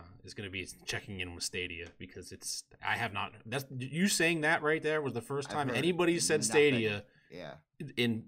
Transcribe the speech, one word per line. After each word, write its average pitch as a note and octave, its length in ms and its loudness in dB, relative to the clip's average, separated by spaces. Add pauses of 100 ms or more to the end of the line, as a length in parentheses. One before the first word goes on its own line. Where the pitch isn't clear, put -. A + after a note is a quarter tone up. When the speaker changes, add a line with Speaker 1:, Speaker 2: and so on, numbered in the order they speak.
(240)
Speaker 1:
is - 120 -16
gonna G2+ 160 -8
be F#2 160 -6 (180)
checking G2 340 -6
in F2+ 140 -6
with F2 100 -8
Stadia, E2+ 440 -6 (100)
because - 340 -14
it's, - 320 -10 (220)
I G#2 100 2
have A2 160 -2
not, G2 220 -4 (140)
that's, A#2 180 -4 (140)
you D3+ 280 0
saying E3+ 340 4
that D#3 200 4
right D3+ 220 2
there D#3 180 2
was C3 120 -2
the A#2 80 -2
first C3+ 280 -4
Speaker 2:
I've - 60 -4
Speaker 1:
time C#3+ 140 0
Speaker 2:
heard A#2+ 80 0
Speaker 1:
anybody E3+ 420 4
said D#3 220 4
Speaker 2:
nothing. - 100 0
Speaker 1:
Stadia A#2 520 6 (280)
Speaker 2:
Yeah. D#2 240 -12 (420)
Speaker 1:
in A#2 300 0